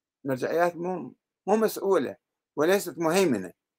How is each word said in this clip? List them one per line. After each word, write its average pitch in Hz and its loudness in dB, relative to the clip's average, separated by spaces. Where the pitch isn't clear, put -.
المرجعيات 143 0
مو، 170 -8
مو 196 2
مسؤولة 190 0
وليست 170 0
مهيمنة 160 2